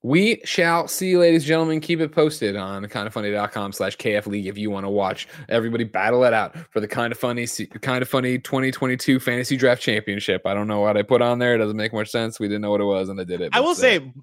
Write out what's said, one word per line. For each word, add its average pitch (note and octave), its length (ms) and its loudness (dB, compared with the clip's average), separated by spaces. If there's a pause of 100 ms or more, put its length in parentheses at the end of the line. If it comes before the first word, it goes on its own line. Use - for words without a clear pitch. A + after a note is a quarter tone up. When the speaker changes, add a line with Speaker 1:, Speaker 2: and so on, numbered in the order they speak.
Speaker 1:
We F#3+ 380 4
shall E3+ 420 2
see, F#3 300 0
ladies E3+ 260 6
and C#3 60 -6
gentlemen. D#3+ 320 2
Keep E3 180 -2
it D#3 140 -2
posted D3+ 420 0
on G2 340 -6
kinda G#2 220 -6
funny G#2 220 -4
dot G#2 180 -2
com G2+ 220 -6
slash G2 240 -4
K A2 180 -2
F G#2 140 0
League G2+ 180 -4
if G2 100 -8
you G#2+ 140 -4
wanna G2 180 -6
watch G2+ 380 -2 (220)
everybody A#2 340 0
battle A2+ 400 2
it B2 100 6
out G#2+ 240 0 (140)
for - 80 -2
the G#2+ 80 -2
Kinda A#2 300 -2
Funny A#2+ 280 -4
se-, - 220 -8 (160)
Kinda B2+ 240 -2
Funny B2+ 320 0
twenty C3 320 -2
twenty-two C3 480 0
Fantasy B2 380 -2
Draft B2 260 4
Championship. G2+ 640 -2
I G2 80 0
don't G#2 140 -2
know G#2 100 0
what G#2 180 2
I G#2 60 4
put A#2+ 200 4
on A#2+ 180 2
there. A#2+ 160 4
It - 20 2
doesn't G#2+ 180 0
make A2 160 -4
much A2 160 -4
sense. A2+ 300 -4
We G#2+ 80 -2
didn't G#2 160 -2
know G#2 80 -2
what G#2 100 2
it G2+ 40 0
was, F#2+ 240 0
and G2 120 -8
I F#2 40 -6
did F2 160 -6
it, E2+ 120 -4
Speaker 2:
I A3 60 2
Speaker 1:
but C4+ 60 4
Speaker 2:
will E4+ 80 2
Speaker 1:
it's C#4+ 80 -2
there. A#3+ 180 4
Speaker 2:
say, C3+ 140 -8 (100)